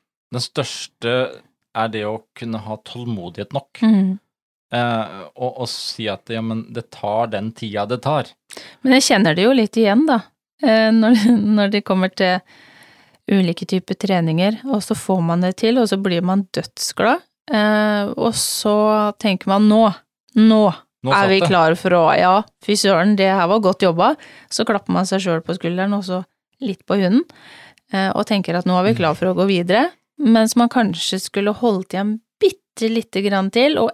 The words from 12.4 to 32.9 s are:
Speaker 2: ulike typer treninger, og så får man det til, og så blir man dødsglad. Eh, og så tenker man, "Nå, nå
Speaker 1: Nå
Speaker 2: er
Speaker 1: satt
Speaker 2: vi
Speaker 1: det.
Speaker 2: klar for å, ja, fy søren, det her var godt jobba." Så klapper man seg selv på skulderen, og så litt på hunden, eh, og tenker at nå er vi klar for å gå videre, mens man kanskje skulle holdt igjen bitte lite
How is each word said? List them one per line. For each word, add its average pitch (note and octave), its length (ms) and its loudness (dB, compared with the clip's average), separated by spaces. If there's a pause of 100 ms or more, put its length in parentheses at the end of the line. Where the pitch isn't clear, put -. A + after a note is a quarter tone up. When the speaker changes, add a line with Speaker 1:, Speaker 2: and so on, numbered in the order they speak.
Speaker 2:
ulike F#3 380 0
typer F#3 320 -4
treninger, F#3 680 0
og B3 200 -4
så - 100 -4
får F#3 320 -2
man E3+ 160 0
det F#3 160 -2
til, A#3 220 2
og A3+ 100 2
så G3 80 -2
blir F#3 240 -2
man F#3 240 0
dødsglad. - 800 -4 (220)
Eh, G#3+ 680 0
og A3+ 220 -2
så - 400 -2 (400)
tenker G3 340 -2
man, G3+ 160 4
"Nå, G#3+ 220 6 (480)
nå A3 260 6 (360)
Speaker 1:
Nå B2 120 -6
Speaker 2:
er C#3 60 2
Speaker 1:
satt G3 160 2
Speaker 2:
vi F#3+ 80 4
Speaker 1:
det. F3 80 2
Speaker 2:
klar E3 280 4
for F3+ 200 0
å, E3+ 160 4
ja, F3+ 240 4 (220)
fy - 180 -2
søren, G3 400 2
det F#3+ 160 2
her F#3 180 0
var A3 140 2
godt F#3 180 0
jobba." F#3 300 2 (360)
Så - 200 -4
klapper G3 260 -2
man F3+ 140 0
seg F#3+ 160 -2
selv E3+ 240 -2
på E3+ 100 -4
skulderen, F#3 380 -4
og G3+ 100 -4
så F3+ 140 -6 (420)
litt A#3 240 -8
på G3+ 140 0
hunden, G3 240 2 (640)
eh, F#3+ 240 -2
og - 160 -2
tenker G3 260 -2
at F3 160 -2
nå F3+ 80 2
er F#3 140 2
vi A#3 60 -2
klar D#3+ 200 0
for F#3 140 -2
å F3+ 60 -2
gå F#3+ 120 0
videre, F#3 380 2 (300)
mens A3+ 380 2
man A#3+ 140 2
kanskje F#3+ 480 -2
skulle G3+ 380 -4
holdt G3+ 400 -2
igjen G#3 220 -2 (160)
bitte - 540 -2
lite A3 360 -4